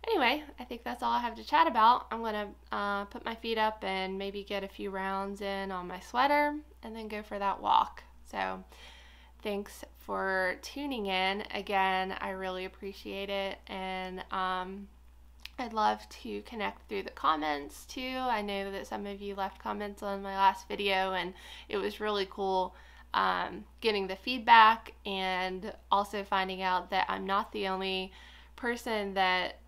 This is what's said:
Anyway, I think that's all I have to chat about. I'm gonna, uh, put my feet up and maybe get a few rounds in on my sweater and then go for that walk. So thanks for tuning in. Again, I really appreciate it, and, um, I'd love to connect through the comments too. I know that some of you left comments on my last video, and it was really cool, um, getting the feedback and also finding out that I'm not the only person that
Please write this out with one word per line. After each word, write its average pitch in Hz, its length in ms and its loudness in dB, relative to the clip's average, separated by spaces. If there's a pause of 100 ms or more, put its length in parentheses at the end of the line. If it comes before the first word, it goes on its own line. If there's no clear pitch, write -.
Anyway, 302 360 2 (160)
I 247 60 -10
think 233 180 -12
that's 247 180 -6
all 233 100 0
I 233 80 0
have 233 160 -4
to 220 100 -14
chat 320 200 6
about. 233 460 6
I'm 226 100 -4
gonna, 208 280 -4 (220)
uh, 202 340 -2
put - 180 -14
my 226 120 -6
feet 226 220 -2
up 214 260 2
and 190 340 -2
maybe 196 260 -6
get 196 200 -4
a 196 40 -8
few 202 220 -8
rounds 196 520 -4
in 196 300 -4
on 180 160 -6
my 180 140 -10
sweater 294 580 2 (240)
and 226 120 -12
then 220 120 -10
go 214 160 -8
for 208 160 -8
that 196 220 0
walk. - 420 4 (220)
So 190 380 -4 (760)
thanks 202 440 -6 (140)
for 190 600 -2
tuning 277 440 -6
in. 190 460 0
Again, 190 680 0
I 196 120 -4
really 185 340 -6
appreciate 196 640 -10
it, 196 380 -4
and, 185 640 -6
um, 190 580 -4 (680)
I'd 233 160 -6
love 214 340 2 (160)
to 208 180 -8
connect 202 480 -8
through 196 140 -4
the - 80 -8
comments 151 760 -2
too. 262 320 -6
I 247 240 0
know 196 300 -4
that 196 160 -8
some 208 180 -6
of 202 160 -10
you 202 140 -8
left 196 240 -6
comments 208 440 -6
on 196 180 -4
my 196 140 -6
last 196 320 4
video, 190 460 4
and 180 200 -2 (360)
it - 80 -2
was 202 240 -2
really 208 280 0
cool, 190 460 0 (380)
um, 185 500 0 (160)
getting 208 280 0
the 190 80 -6
feedback 226 800 8 (120)
and 185 680 -2 (180)
also 202 320 2
finding 190 380 0
out 185 280 0
that 190 180 2
I'm 190 180 -2
not 196 260 0
the 202 160 -4
only 190 440 -2 (440)
person 226 580 -2
that 185 540 2